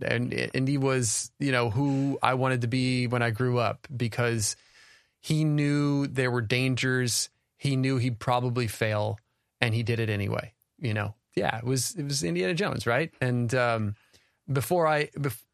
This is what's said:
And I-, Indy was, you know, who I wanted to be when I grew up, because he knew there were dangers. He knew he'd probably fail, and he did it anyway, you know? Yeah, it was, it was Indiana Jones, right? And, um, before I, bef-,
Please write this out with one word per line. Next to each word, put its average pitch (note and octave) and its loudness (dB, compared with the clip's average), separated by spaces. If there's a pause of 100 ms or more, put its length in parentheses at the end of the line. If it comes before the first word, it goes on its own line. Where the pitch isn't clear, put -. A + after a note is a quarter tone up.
And B2 0
I-, - -4
Indy C3+ 0
was, C3 0
you C#3 0
know, A#2+ 2
who C3+ 0
I B2+ 4
wanted B2+ 2
to A#2+ 0
be B2+ 0
when A#2+ 0
I A#2 2
grew B2 0
up, A2 -2 (100)
because A#2 -2 (640)
he D#3 0
knew D3 2
there C3 0
were A#2+ 0
dangers. B2+ 0 (260)
He C#3 -2
knew C3 2
he'd A#2+ -2
probably B2 0
fail, G#2+ -2 (440)
and A#2 2
he A#2 0
did A#2 0
it A2 0
anyway, G#2 -2 (260)
you A#2 -2
know? G#2 -2 (200)
Yeah, F3 2
it A2+ -10
was, B2+ -2
it D#3+ -6
was C#3+ -4
Indiana F3 -2
Jones, C3 -4
right? C3 0 (100)
And, B2 0
um, A2+ 0 (580)
before D#3+ 2
I, D3+ 2
bef-, C#3+ -6 (120)